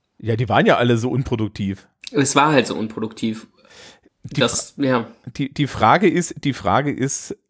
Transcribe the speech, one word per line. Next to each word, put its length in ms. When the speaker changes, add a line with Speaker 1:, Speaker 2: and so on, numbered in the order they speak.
Speaker 1:
Ja, 180
die 120
waren 180
ja 100
alle 220
so 120
unproduktiv. 800
Speaker 2:
Es 240
war 160
halt 160
so 80
unproduktiv. 720
Speaker 1:
Die 180
Speaker 2:
Das, 320
Speaker 1:
Fra-, 120
Speaker 2:
ja. 220
Speaker 1:
die, 160
die 140
Frage 420
ist, 360
die 80
Frage 400
ist, 440